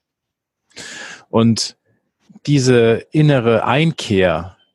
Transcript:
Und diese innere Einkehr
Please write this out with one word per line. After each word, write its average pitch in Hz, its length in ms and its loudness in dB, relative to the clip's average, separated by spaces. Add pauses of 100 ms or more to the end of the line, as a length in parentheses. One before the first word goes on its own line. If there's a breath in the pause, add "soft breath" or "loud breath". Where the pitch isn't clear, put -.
(1300 loud breath)
Und - 480 0 (720)
diese 123 640 2
innere 131 560 2
Einkehr 95 920 -2 (180)